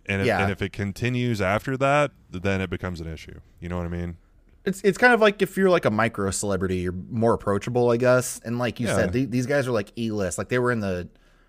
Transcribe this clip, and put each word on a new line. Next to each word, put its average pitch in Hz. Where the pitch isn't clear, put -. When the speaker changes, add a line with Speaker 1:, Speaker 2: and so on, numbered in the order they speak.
Speaker 1:
and 98
if, 98
Speaker 2:
yeah. 95
Speaker 1:
and 101
if 95
it 98
continues 120
after 107
that, 139
then 95
it 92
becomes 90
an 80
issue. -
You 87
know 87
what 87
I 85
mean? 87
Speaker 2:
It's, 190
it's 196
kind 247
of 226
like 208
if 185
you're, 190
like, 165
a 127
micro 107
celebrity, 95
you're 90
more 113
approachable, 120
I 120
guess. 123
And 120
like 120
you 117
Speaker 1:
Yeah. -
Speaker 2:
said, 95
the, 127
these 123
guys 139
are, 127
like, 104
E-list. 104
Like, 104
they 123
were 123
in 113
the, 90